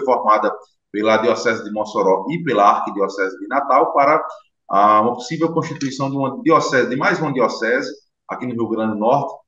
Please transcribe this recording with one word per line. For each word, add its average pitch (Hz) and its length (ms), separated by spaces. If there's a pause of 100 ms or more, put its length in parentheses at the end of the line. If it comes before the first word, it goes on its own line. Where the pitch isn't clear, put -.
formada 123 440 (440)
pela 107 240
Diocese 113 480
de 101 80
Mossoró 101 560
e 170 160
pela 104 180
Arquidiocese 98 720
de - 80
Natal 139 480
para, 147 300 (480)
ah, 104 300
uma 117 140
possível 160 360
constituição 139 580
de 139 60
uma 135 260
diocese, 156 480
de 123 60
mais 175 240
uma 147 140
diocese 120 580 (380)
aqui 117 180
no 123 60
Rio 113 160
Grande 110 240
do 101 60
Norte. 127 340 (140)